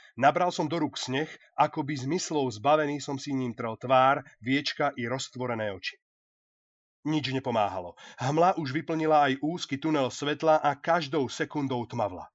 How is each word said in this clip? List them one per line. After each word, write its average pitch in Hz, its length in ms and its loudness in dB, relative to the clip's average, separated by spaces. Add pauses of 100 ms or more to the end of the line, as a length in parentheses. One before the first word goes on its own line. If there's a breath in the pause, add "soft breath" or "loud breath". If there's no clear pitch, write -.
(160 loud breath)
Nabral 170 380 4
som 160 160 -2
do 170 100 -2
rúk 143 220 -4
sneh, 139 260 -2 (300 soft breath)
akoby 151 400 0
zmyslov 143 500 -2
zbavený 143 540 0
som 139 160 -8
si 143 160 -8
ním 127 240 -4
trel 117 180 -6
tvár, 131 460 4 (180 loud breath)
viečka 139 560 -2
i 120 140 -6
roztvorené 120 640 -4
oči. - 240 -10 (1080)
Nič 151 280 -2
nepomáhalo. 101 600 -2 (240 loud breath)
Hmla 156 400 2
už 135 160 -4
vyplnila 156 560 4
aj 131 120 2
úzky 160 360 -4
tunel 143 320 2
svetla 151 480 2
a 143 160 0
každou 147 560 0
sekundou 135 600 -4
tmavla. 101 460 -4